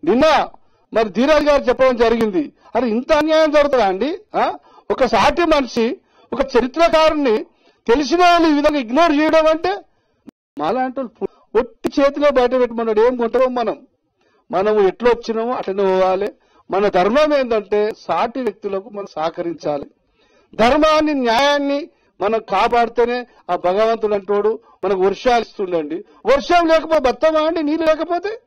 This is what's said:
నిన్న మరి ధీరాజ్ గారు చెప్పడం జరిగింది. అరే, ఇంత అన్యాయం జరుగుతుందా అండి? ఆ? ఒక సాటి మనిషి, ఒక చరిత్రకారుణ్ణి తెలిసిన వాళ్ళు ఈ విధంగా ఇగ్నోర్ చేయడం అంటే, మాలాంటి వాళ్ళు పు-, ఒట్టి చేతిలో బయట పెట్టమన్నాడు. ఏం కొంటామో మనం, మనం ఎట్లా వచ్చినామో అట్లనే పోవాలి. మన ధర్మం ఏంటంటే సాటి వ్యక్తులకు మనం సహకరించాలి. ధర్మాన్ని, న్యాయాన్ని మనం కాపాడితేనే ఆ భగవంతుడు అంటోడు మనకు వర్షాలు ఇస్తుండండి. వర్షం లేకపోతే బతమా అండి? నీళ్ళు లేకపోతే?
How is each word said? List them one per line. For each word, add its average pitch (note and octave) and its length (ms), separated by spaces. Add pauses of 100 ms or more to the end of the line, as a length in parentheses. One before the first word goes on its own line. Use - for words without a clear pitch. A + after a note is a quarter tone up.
నిన్న A#3+ 440 (460)
మరి A3 140
ధీరాజ్ C#4+ 360
గారు C#4+ 180
చెప్పడం B3 340
జరిగింది. A3 560 (240)
అరే, B3 120
ఇంత A#3+ 240
అన్యాయం D#4 380
జరుగుతుందా C#4+ 360
అండి? A3 320 (180)
ఆ? C4+ 200 (340)
ఒక G#3+ 140
సాటి A#3 380
మనిషి, C#4+ 580 (320)
ఒక A#3 80
చరిత్రకారుణ్ణి D#4 1040 (420)
తెలిసిన C#4 340
వాళ్ళు E4+ 280
ఈ D#4 40
విధంగా D4 260
ఇగ్నోర్ C#4 340
చేయడం D#4 340
అంటే, E4 300 (840)
మాలాంటి B3+ 420
వాళ్ళు - 240
పు-, - 340
ఒట్టి - 320 (100)
చేతిలో C#4+ 300
బయట B3 220
పెట్టమన్నాడు. A#3 480
ఏం B3 160
కొంటామో A#3+ 300
మనం, B3 400 (640)
మనం G3+ 360
ఎట్లా A3+ 240
వచ్చినామో A3+ 420
అట్లనే G3+ 300
పోవాలి. F#3 500 (380)
మన G3+ 180
ధర్మం A#3 460
ఏంటంటే G#3+ 640
సాటి G#3+ 420
వ్యక్తులకు G3+ 500
మనం G3+ 160
సహకరించాలి. D#3+ 800 (680)
ధర్మాన్ని, D4+ 600
న్యాయాన్ని C#4+ 720 (320)
మనం G#3+ 200 (100)
కాపాడితేనే A#3 760 (240)
ఆ F3+ 60
భగవంతుడు G#3 580
అంటోడు G3+ 460 (240)
మనకు F#3+ 160
వర్షాలు A3 420
ఇస్తుండండి. E3+ 540 (300)
వర్షం E4 400
లేకపోతే D#4+ 320
బతమా D#4 420
అండి? E4 220
నీళ్ళు D#4+ 240
లేకపోతే? F4 600